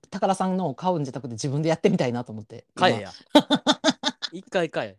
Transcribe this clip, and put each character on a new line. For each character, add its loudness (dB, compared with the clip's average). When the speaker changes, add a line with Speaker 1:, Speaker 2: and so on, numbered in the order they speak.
Speaker 1:
宝 0
さ -2
ん -2
の -2
を -6
買 -2
う -2
ん -2
じ -6
ゃ -12
な -10
く -10
て -10
自 -6
分 -2
で 0
や 2
っ -4
て 4
み 4
た 0
い -2
な -4
と -14
思 -12
っ -20
て、 -20
今。 6
Speaker 2:
買 2
え -8
や。 -12
Speaker 1:
<laughs> 6
Speaker 2:
一 -12
回 0
買 -6